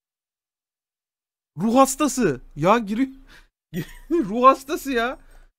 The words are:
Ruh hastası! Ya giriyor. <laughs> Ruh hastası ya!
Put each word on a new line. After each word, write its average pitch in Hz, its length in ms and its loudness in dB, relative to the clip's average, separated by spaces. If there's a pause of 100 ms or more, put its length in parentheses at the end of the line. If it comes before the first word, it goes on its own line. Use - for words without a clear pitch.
(1600)
Ruh 220 180 0
hastası! 254 640 2 (160)
Ya 185 220 2
giriyor. 220 300 -4 (640)
<laughs> 180 120 -8 (260)
Ruh 247 360 0
hastası 269 460 0
ya! 240 260 -2 (400)